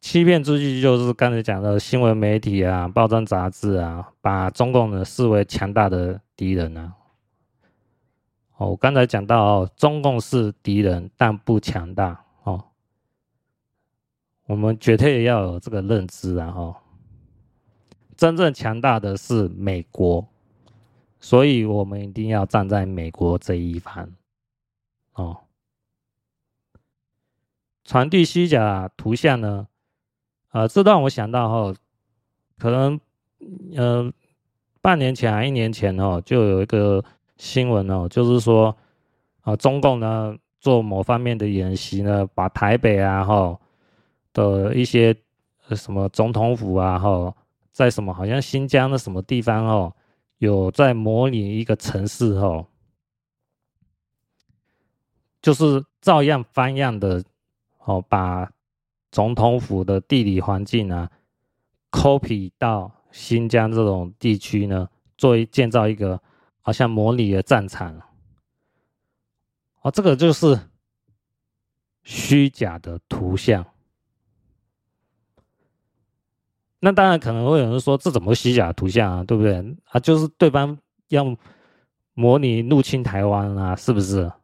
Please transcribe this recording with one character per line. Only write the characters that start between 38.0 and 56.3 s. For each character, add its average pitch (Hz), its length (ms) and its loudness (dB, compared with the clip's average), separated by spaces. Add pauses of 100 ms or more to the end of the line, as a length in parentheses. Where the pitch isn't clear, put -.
就 120 160 0
是 120 160 4
说， 110 340 4 (680)
呃， 107 160 -2
中 139 220 0
共 135 200 2
呢 110 340 -4 (240)
做 127 220 4
某 101 220 -4
方 120 180 0
面 120 160 -4
的 104 100 -4
演 95 300 -2
习 98 260 -6
呢， 101 320 0
把 92 140 -2
台 104 280 0
北 110 220 2
啊， 98 240 0
吼， 95 380 0 (720)
的 101 420 0
一 127 100 2
些， 117 300 4 (540)
呃， 110 80 -4
什 104 160 -10
么 98 160 -2
总 113 240 -2
统 113 240 0
府 101 180 -4
啊， 92 240 0
吼， 92 380 -2 (340)
在 127 180 0
什 110 140 -4
么 98 100 -6
好 92 140 -6
像 127 160 -2
新 139 240 -6
疆 131 240 2
的 135 80 -2
什 110 140 -8
么 92 100 -6
地 123 180 -4
方 113 240 0
哦， 104 300 0 (440)
有 98 340 0
在 139 200 4
模 113 380 0
拟 107 300 -4
一 - 20 -4
个 113 140 -2
城 98 320 -6
市 113 240 -2
哦， 92 340 -2 (2750)
就 156 120 4
是 143 320 2 (160)
照 165 220 4
样 143 200 0